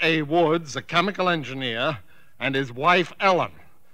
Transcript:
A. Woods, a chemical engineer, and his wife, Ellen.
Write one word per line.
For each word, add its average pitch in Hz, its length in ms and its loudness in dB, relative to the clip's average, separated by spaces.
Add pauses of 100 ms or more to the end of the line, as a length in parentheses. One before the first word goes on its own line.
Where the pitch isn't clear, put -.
A. 160 200 2
Woods, 156 560 2
a 127 40 -6
chemical 185 460 0
engineer, 135 720 -2 (420)
and 135 160 -2
his 135 160 -2
wife, 165 480 2
Ellen. 180 320 2 (420)